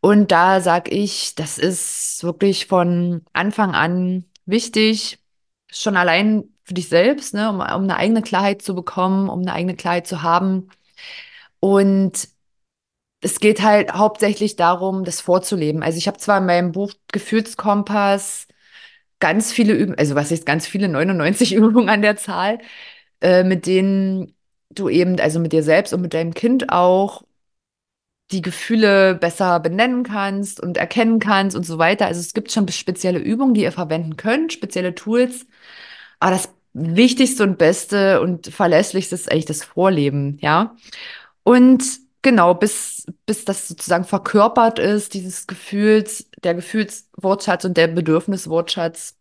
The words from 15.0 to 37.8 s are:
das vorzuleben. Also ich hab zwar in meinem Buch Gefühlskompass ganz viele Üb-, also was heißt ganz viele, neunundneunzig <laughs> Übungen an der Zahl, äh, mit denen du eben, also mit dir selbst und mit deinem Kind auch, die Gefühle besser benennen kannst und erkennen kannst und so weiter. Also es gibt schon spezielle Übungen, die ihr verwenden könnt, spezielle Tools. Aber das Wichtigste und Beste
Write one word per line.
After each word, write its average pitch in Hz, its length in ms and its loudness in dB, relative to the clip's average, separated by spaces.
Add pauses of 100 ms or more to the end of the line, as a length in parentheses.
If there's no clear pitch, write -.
das 175 160 -8
vorzuleben. 175 600 0
Also 165 160 -2
ich 170 120 -4
hab - 100 -10
zwar 202 200 2
in 190 60 -2
meinem 175 280 2
Buch 196 180 -6 (200)
Gefühlskompass 202 1400 -2 (720)
ganz 190 340 0
viele 214 200 2
Üb-, 190 240 0
also 143 180 0
was 147 160 -2
heißt 165 140 -4
ganz 156 220 -2
viele, 202 220 -2
neunundneunzig 175 640 0
<laughs> - 20 0
Übungen 220 340 4
an 208 120 2
der 208 160 0
Zahl, 202 420 -4 (640)
äh, 185 240 4
mit 185 200 0
denen 190 720 0 (360)
du 190 180 -4
eben, 175 320 2
also 156 180 0
mit 160 140 -2
dir 160 100 2
selbst 160 300 2
und 185 80 -4
mit 175 120 -6
deinem 165 200 -4
Kind 247 380 -2
auch, 185 520 2 (1080)
die 190 100 -4
Gefühle 196 720 2
besser 175 440 0
benennen 226 440 0
kannst 196 560 -6
und 180 180 -6
erkennen 226 420 2
kannst 196 360 0
und 175 100 -6
so 165 120 -6
weiter. 180 300 2
Also 170 120 -4
es 170 140 -8
gibt - 180 -6
schon 202 180 0
spezielle 180 500 -4
Übungen, 247 340 0
die 208 100 2
ihr - 80 0
verwenden 160 460 -6
könnt, 294 360 -2
spezielle 180 420 -6
Tools. 247 500 -2 (720)
Aber 185 120 2
das 180 180 -2 (240)
Wichtigste 233 720 2
und 190 140 0
Beste 185 640 2